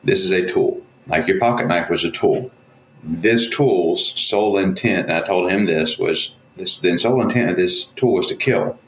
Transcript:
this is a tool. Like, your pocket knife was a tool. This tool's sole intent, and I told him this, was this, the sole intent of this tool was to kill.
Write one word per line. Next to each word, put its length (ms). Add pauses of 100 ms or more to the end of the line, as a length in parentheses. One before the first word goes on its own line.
this 200
is 60
a 160
tool. 340 (260)
Like, 200
your 140
pocket 260
knife 240
was 140
a 60
tool. 400 (520)
This 460
tool's 720
sole 380
intent, 500
and 80
I 60
told 280
him 160
this, 320
was 360 (220)
this, 220
the 200
sole 240
intent 280
of 60
this 280
tool 300
was 140
to 80
kill. 520